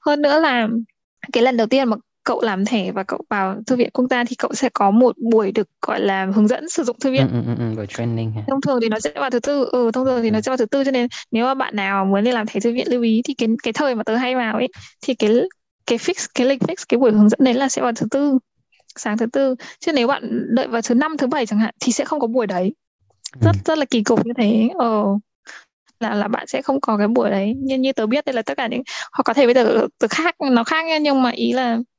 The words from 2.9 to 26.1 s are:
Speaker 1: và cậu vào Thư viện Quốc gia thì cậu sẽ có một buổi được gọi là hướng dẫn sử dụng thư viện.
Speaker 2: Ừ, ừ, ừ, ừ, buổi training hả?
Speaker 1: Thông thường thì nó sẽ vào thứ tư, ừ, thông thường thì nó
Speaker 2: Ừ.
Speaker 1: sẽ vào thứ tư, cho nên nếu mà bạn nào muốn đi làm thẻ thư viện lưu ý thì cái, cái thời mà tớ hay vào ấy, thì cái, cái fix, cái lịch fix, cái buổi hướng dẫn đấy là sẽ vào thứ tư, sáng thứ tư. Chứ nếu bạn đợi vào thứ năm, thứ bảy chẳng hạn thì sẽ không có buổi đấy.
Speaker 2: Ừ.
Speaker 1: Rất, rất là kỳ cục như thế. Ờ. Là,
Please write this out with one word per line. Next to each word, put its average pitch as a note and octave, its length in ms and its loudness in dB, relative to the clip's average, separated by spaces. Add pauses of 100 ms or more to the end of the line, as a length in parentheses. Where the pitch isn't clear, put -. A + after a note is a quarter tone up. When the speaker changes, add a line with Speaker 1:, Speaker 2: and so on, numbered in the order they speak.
Speaker 1:
và F#3+ 100 -4
cậu - 180 -6 (100)
vào G3 260 -2 (100)
Thư B3+ 100 0
viện A#3+ 160 0
Quốc B3+ 180 0
gia B3 140 0
thì A#3+ 140 -6
cậu - 160 -6
sẽ C4 200 -2
có G3+ 160 2
một A#3 260 4 (160)
buổi G#3+ 200 2
được G#3+ 160 -2 (140)
gọi - 180 -4
là F#3+ 340 0
hướng G#3+ 140 4
dẫn C#4+ 200 -2
sử E4 160 -4
dụng A#3+ 160 -4
thư C4 120 0
viện. C4+ 200 2
Speaker 2:
Ừ, A#2+ 140 -2
ừ, A#2+ 120 -2
ừ, A#2 120 -4
ừ, A2 60 -6
buổi G#2+ 100 -8
training A2+ 460 -4
hả? G#2+ 180 -6
Speaker 1:
Thông C4+ 100 -2
thường C4+ 220 0
thì A#3 60 -2
nó G#3+ 120 -2
sẽ - 140 -4
vào C4+ 160 -4
thứ B3 100 0
tư, C#4+ 320 0
ừ, B3 220 0
thông B3+ 100 -2
thường B3+ 180 0
thì A3+ 80 0
nó G#3+ 80 0
Speaker 2:
Ừ. G#3+ 40 -2
Speaker 1:
sẽ C4 80 -4
vào C4 60 -2
thứ B3 100 0
tư, C#4 180 0
cho C#4 60 0
nên B3 180 0 (220)
nếu A3+ 160 0
mà C4+ 80 0
bạn C4 220 -4
nào G3 280 0
muốn G3 200 2
đi B3 80 2
làm A3 140 -2
thẻ G#3 140 -6
thư A#3 140 0
viện B3+ 160 -2
lưu B3 120 0
ý A3+ 220 2
thì C#4 100 -6
cái, A3+ 140 -2 (140)
cái A#3 100 -4
thời C4+ 220 0
mà A3 100 -4
tớ A3+ 120 -2
hay B3+ 180 -2
vào A3+ 220 -2
ấy, B3 120 -2 (340)
thì C4 120 -2
cái, G#3 160 0 (560)
cái A#3 120 0
fix, - 360 -4
cái B3 120 2
lịch C4+ 160 2
fix, E4+ 120 -2 (140)
cái A#3+ 100 2
buổi B3 140 4
hướng G#3 160 8
dẫn - 160 2
đấy B3+ 100 4
là C4 140 0
sẽ - 140 -2
vào B3 100 0
thứ A3+ 180 -4
tư, C#4 280 2 (580)
sáng G#3+ 220 -4
thứ A#3 80 0
tư. C4+ 280 0 (260)
Chứ E4 120 -4
nếu B3+ 160 2
bạn A3+ 460 -2
đợi C4 140 0
vào A#3 140 -2
thứ A#3+ 120 0
năm, D4+ 240 0
thứ C#4 80 0
bảy C4 200 -2
chẳng G#3 120 -2
hạn A3 220 0
thì B3 120 0
sẽ C4+ 120 -2
không D4 160 -4
có B3 60 -2
buổi A3+ 200 0
đấy. F#3+ 280 -2 (680)
Speaker 2:
Ừ. A#2 60 4
Speaker 1:
Rất, G#2 180 4
rất D#4+ 140 0
là D4 60 0
kỳ A#3+ 180 0
cục G#3+ 240 2
như A#3 120 -6
thế. A3 400 2
Ờ. A3 260 0 (960)
Là, A3 140 -4